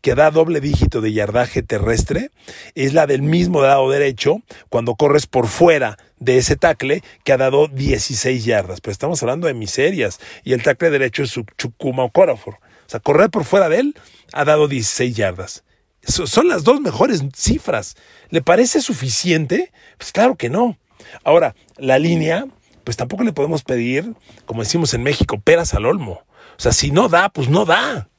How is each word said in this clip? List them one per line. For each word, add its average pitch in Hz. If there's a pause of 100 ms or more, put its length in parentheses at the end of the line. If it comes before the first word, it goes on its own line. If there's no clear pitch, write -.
que 131
da 147
doble 160
dígito 139
de 110
yardaje 107
terrestre 117 (460)
es 135
la 156
del 135
mismo 160
lado 135
derecho 139 (260)
cuando 117
corres 143
por 120
fuera 139 (220)
de 127
ese 127
tackle 151 (220)
que 139
ha 131
dado 135
dieciséis 131
yardas. 98
Pero 107
estamos 147
hablando 151
de 135
miserias 123 (240)
y 123
el 123
tackle 156
derecho 135
es 123 (240)
Chukwuma 127
Okorafor. 127
O - (260)
sea, 110
correr 165
por 170
fuera 185
de 170
él 294 (380)
ha 151
dado 151
dieciséis 127
yardas. 95 (400)
So-, 165
son 262
las 190
dos 254
mejores 208 (100)
cifras. - (340)
¿Le 160
parece 226
suficiente? 160 (260)
Pues -
claro 220
que -
no. 202 (460)
Ahora, 151 (200)
la 131
línea, 165 (380)
pues 113
tampoco 127
le 220
podemos 151
pedir, 131 (320)
como 113
decimos 156
en 117
México, 131
peras 165
al 208
olmo. 131 (320)
O -
sea, 120
si 139
no 202
da, 175
pues 131
no 180
da. 190 (100)